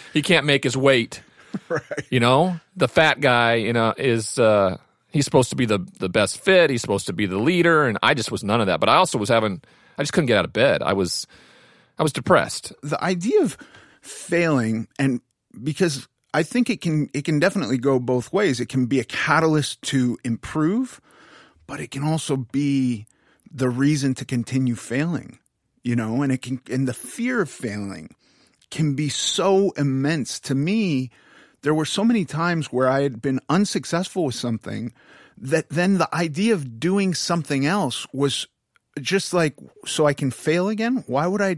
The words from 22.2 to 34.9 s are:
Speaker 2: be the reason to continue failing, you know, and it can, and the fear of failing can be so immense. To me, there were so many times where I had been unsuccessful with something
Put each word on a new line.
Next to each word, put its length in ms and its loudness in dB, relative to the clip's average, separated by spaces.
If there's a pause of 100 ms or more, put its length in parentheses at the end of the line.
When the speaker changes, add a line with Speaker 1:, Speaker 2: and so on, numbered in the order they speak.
Speaker 2:
be 680 -2 (440)
the 200 -2
reason 460 2
to 100 -12
continue 480 -2
failing, 640 -6 (440)
you 140 -2
know, 240 -2
and 100 0
it 120 -2
can, 180 -8 (100)
and 160 -2
the 80 -4
fear 460 -4
of 80 -4
failing 680 -10 (560)
can 240 0
be 140 -2
so 600 0
immense. 720 -2
To 140 -4
me, 560 0 (520)
there 120 0
were 100 0
so 200 -2
many 200 2
times 440 -2
where 200 2
I 140 2
had 180 -2
been 280 -2
unsuccessful 800 -2
with 100 -4
something 560 -6 (440)